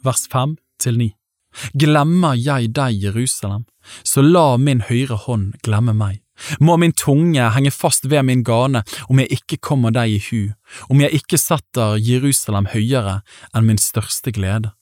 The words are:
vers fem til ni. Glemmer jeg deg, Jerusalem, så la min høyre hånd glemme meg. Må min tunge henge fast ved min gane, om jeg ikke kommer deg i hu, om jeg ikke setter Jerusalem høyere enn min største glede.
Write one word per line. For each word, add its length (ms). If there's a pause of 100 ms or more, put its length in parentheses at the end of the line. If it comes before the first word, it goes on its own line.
vers 240
fem 300 (200)
til 220
ni. 120 (600)
Glemmer 640
jeg 400
deg, 240
Jerusalem, 640 (400)
så 160
la 400
min 240
høyre 320
hånd 380 (100)
glemme 320
meg. 240 (400)
Må 160
min 160
tunge 640
henge 180
fast 320
ved 220
min 160
gane, 400 (240)
om 100
jeg 220
ikke 180 (120)
kommer 200
deg 220
i 160
hu, 240 (340)
om 140
jeg 220
ikke 180
setter 560
Jerusalem 760
høyere 520 (340)
enn 100
min 140
største 560
glede. 340 (120)